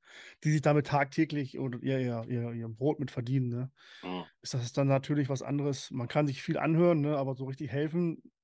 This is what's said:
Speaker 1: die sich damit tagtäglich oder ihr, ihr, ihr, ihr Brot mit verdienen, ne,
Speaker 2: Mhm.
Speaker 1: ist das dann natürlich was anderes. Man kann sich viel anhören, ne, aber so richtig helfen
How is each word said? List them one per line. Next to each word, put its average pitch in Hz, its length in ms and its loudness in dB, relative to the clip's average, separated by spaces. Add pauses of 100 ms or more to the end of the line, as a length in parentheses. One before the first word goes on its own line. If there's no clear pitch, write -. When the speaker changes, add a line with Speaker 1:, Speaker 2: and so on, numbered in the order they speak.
(440)
Speaker 1:
die 151 80 4
sich 151 100 4
damit 147 260 4
tagtäglich 147 720 0
oder 123 240 -4
ihr, 135 160 0
ihr, 117 280 -2
ihr, 117 260 -2
ihr 117 160 -6
Brot 135 300 0
mit 131 120 -4
verdienen, 123 380 0
ne, 127 220 -4 (320)
Speaker 2:
Mhm. 90 280 -6 (100)
Speaker 1:
ist - 140 -8
das 120 180 -4
dann 139 140 2
natürlich 135 420 2
was 135 140 -4
anderes. 143 480 -2
Man 120 160 -4
kann 151 200 2
sich 135 140 -4
viel 160 160 -2
anhören, 160 440 4
ne, 147 160 0
aber 135 180 -2
so 131 100 -8
richtig 135 260 -8
helfen 156 600 -2 (120)